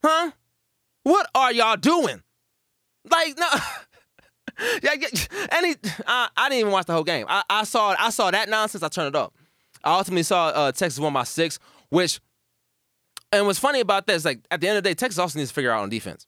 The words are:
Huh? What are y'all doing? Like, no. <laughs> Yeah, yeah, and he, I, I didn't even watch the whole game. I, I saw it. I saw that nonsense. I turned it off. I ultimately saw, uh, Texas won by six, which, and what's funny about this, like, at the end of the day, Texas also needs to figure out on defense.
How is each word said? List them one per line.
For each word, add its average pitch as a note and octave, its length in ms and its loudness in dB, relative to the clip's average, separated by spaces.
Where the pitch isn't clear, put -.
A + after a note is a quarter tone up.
Huh? D#4+ 280 2
What F4+ 300 4
are B3+ 200 4
y'all A3+ 240 4
doing? C4 440 2
Like, E4 280 2
no. E4 140 0
<laughs> C#4+ 80 2
Yeah, D4 180 0
yeah, D4 80 -6
and F4 160 0
he, D#4 80 -2
I, A#3+ 280 0
I B3+ 140 2
didn't C4 120 0
even G#3 100 2
watch F#3+ 160 0
the E3+ 60 -2
whole E3 100 0
game. D3+ 260 -2
I, G3 180 0
I G#3+ 160 0
saw G#3+ 280 0
it. F3 80 0
I A3 100 2
saw G#3+ 220 0
that G3+ 180 0
nonsense. G#3+ 320 -2
I D#3+ 60 -4
turned D3+ 220 -4
it C#3+ 60 -4
off. C3+ 160 -2
I D#3+ 120 4
ultimately F#3 280 0
saw, E3+ 240 2
uh, D3 240 2
Texas C#3 280 -2
won D3+ 140 -2
by B2+ 120 0
six, D#3+ 340 -2
which, E3+ 300 0
and G#3 140 4
what's G3 140 0
funny C4+ 220 2
about G3 260 0
this, E3+ 180 0
like, C3 140 -2
at F3 100 -2
the E3 80 0
end G#3 120 2
of F#3 40 -6
the G3 60 2
day, E3+ 60 -2
Texas G#3+ 240 -4
also E3 180 -2
needs C#3 140 -4
to - 20 -16
figure C3 160 0
out A2 140 2
on G2 60 -6
defense. G2+ 380 -8